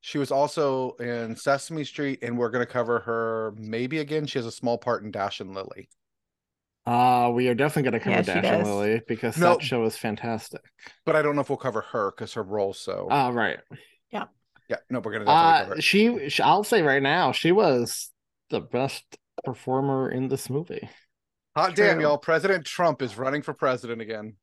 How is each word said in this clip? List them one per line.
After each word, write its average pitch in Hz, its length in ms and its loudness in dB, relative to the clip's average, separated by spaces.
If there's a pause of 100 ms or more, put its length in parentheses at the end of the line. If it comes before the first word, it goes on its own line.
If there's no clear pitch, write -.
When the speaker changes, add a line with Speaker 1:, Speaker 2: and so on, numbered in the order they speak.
Speaker 1:
she - 160 -8
was 143 140 -2
also 139 680 0
in 117 380 -6
Sesame 139 480 -2
Street, 139 360 -6
and 120 160 -4
we're 120 120 0
gonna 120 160 0
cover 120 340 0
her 113 580 -4
maybe 117 420 -6
again. 151 280 -4
She - 100 -4
has 120 80 -4
a 117 60 -8
small 120 260 -2
part 117 260 -2
in 107 80 -10
Dash 101 280 -4
and 95 160 -12
Lily. 98 320 -12 (1000)
Speaker 2:
Uh, 123 480 4
we 127 140 2
are 123 80 4
definitely 147 360 2
gonna - 120 0
cover - 140 0
Speaker 3:
Yeah, - 40 2
she 185 200 0
Speaker 2:
Dash - 40 0
and 185 200 2
Speaker 3:
does. - 20 -2
Speaker 2:
Lily 104 400 0
because 113 300 -4
Speaker 1:
No, 175 180 6
Speaker 2:
that - 80 -4
show 120 220 0
is 110 100 -2
fantastic. 110 680 -6 (440)
Speaker 1:
but 156 100 2
I 156 60 4
don't 147 140 0
know 143 60 0
if 139 80 -4
we'll 135 80 -2
cover 110 240 -4
her 101 300 -2
'cause - 220 -12
her 113 100 -6
role's 98 360 -4
so 95 300 -6
Speaker 2:
Uh, 131 220 2
right. 107 280 0 (520)
Speaker 3:
Yeah. - 140 -6 (440)
Speaker 1:
Yeah, 117 80 -4 (120)
no, 123 100 -4
we're 107 140 -8
gonna 107 120 -6
definitely 160 280 6
Speaker 2:
Uh, 143 100 4
Speaker 1:
cover 95 140 -6
it. 151 80 -4
Speaker 2:
she, 208 440 4
she, - 140 0
I'll 185 220 6
say 220 160 4
right 139 200 4
now, 143 300 4
she 165 220 4
was 143 580 2 (380)
the - 100 0
best - 460 -4 (400)
performer 131 680 -2
in 131 160 -2
this 135 220 -4
movie. - 400 -6 (680)
Speaker 1:
Hot 175 200 0
damn, 202 200 6
Speaker 3:
True. 160 80 0
Speaker 1:
y'all. 147 140 4
President 165 480 0
Trump 165 360 0
is 107 160 -6
running 135 240 -2
for 143 120 -8
president 120 480 -2
again. 110 420 -10